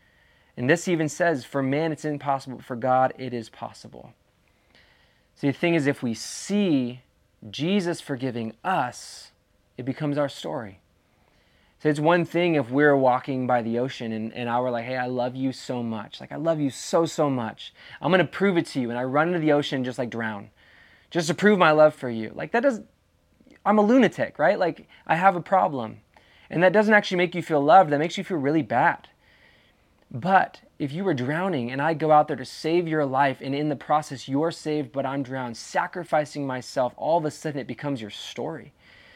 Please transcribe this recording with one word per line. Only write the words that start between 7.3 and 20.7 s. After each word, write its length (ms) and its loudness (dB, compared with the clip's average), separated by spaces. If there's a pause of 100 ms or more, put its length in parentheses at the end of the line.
Jesus 520 -2
forgiving 640 -6
us, 680 -6 (460)
it 60 -10
becomes 340 -4
our 120 0
story. 500 -10 (1000)
So 100 0
it's 100 0
one 260 4
thing 300 0
if 160 0
we're 260 6
walking 480 2
by 160 2
the 160 -2
ocean 340 -4
and, 220 -6
and 160 -6
I 100 0
were 120 0
like, 140 -4
"Hey, 120 -6
I 80 -4
love 300 -4
you 160 -2
so 320 -8
much. 360 -8
Like, 120 -16
I 60 -10
love 220 0
you 120 0
so, 340 0
so 240 0
much. 420 -6 (300)
I'm 80 -2
gonna 160 4
prove 320 0
it 100 0
to 140 -4
you." 80 -2
And 80 -4
I 60 -2
run 240 0
into 120 -2
the 120 2
ocean 240 0
and 100 -2
just, 140 -6
like, 100 -6
drown 400 -8 (640)